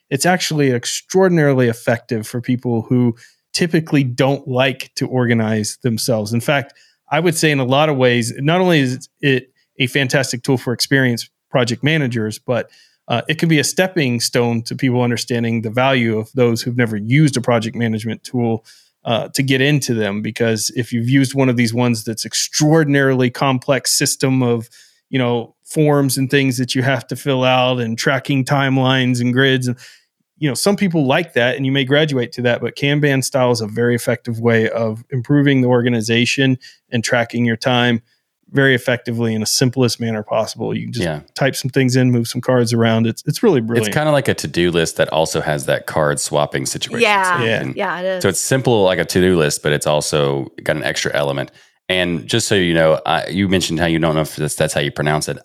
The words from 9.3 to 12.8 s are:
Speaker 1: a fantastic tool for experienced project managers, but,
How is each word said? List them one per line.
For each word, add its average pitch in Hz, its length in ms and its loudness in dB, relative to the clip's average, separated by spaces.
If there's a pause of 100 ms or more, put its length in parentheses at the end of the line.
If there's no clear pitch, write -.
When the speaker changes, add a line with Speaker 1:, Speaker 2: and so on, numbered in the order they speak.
Speaker 1:
a 131 80 0
fantastic 131 560 -2
tool 131 160 0
for 120 160 -4
experienced 127 560 0 (200)
project 120 320 -2
managers, 120 560 -2
but, 117 320 -6 (380)